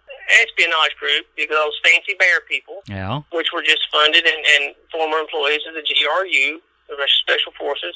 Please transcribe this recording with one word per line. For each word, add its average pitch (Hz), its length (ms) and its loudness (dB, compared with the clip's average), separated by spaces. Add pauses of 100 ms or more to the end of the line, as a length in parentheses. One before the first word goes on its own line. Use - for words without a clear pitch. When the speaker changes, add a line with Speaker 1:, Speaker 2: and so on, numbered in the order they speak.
(420)
Speaker 1:
espionage 170 580 0
group, 147 260 -2 (120)
those 151 380 -2 (100)
fancy 170 340 2
bear 175 300 4
people, - 380 -8
Speaker 2:
Yeah. 101 340 -6 (100)
Speaker 1:
which 165 220 -2
were 165 100 -4
just 151 280 2
funded 156 340 4
and, 156 160 0 (160)
and 143 180 -4 (160)
former 160 260 -2
employees 151 520 -2
of 160 40 -16
the 160 80 -10
G - 120 -4 (120)
R 165 200 0
U, 151 360 -2 (280)
the 151 60 -10
Russian 139 280 0
Special 151 340 -2
Forces 156 380 -6